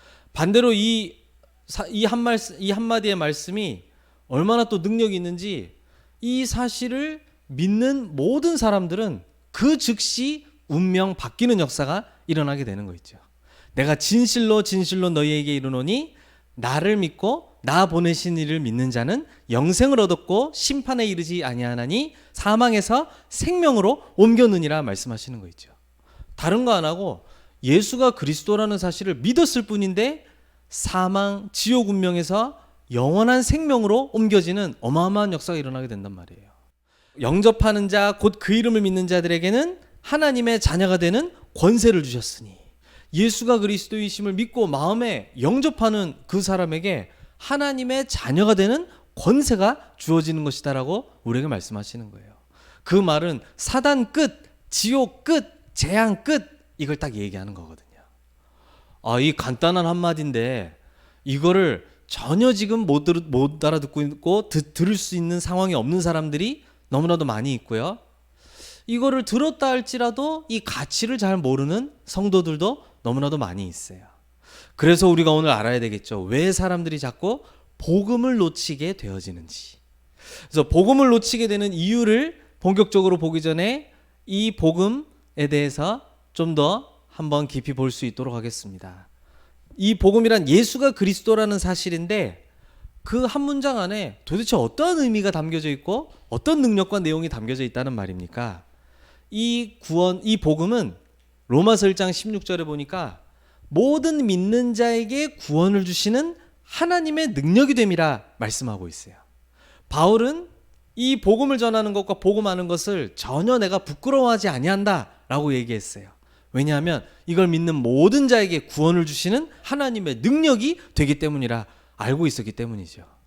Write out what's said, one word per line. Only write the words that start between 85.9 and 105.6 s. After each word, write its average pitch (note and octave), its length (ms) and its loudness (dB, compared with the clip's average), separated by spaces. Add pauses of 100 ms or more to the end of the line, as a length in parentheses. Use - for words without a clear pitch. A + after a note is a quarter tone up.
좀 E3 220 -2
더 D#3+ 340 0 (200)
한번 D3 380 -4
깊이 C3+ 280 -8
볼 C3 160 -2
수 B2+ 160 -8
있도록 B2 280 -8
하겠습니다. F#2+ 760 -14 (680)
이 G3+ 200 2
복음이란 G#3+ 520 6
예수가 A#3+ 440 4
그리스도라는 G#3 680 0
사실인데, E3+ 880 -4 (540)
그 B3 240 -2
한 C#4 160 -2
문장 C#4 360 -2
안에 F#3 460 -6
도대체 A3 320 -2
어떤 D4+ 420 0
의미가 G#3+ 320 2
담겨져 D#3+ 400 -4
있고 F#3+ 400 -6 (200)
어떤 D4 320 0
능력과 G3+ 380 2
내용이 D#3+ 280 -2
담겨져 B2+ 360 -6
있다는 B2+ 280 -6
말입니까? F#2 720 -8 (640)
이 A#3 500 -4
구원, F3+ 440 0
이 A3 140 2
복음은 D#3 560 0 (540)
로마서 G3 400 4
일 F#3+ 60 2
장 F#3 180 -2
십육 G#3 340 -8
절에 E3+ 180 -4
보니까 D3 560 -10 (480)
모든 C#4+ 580 2
믿는 G#3+ 480 2
자에게 A#3 640 -2
구원을 F#3 480 2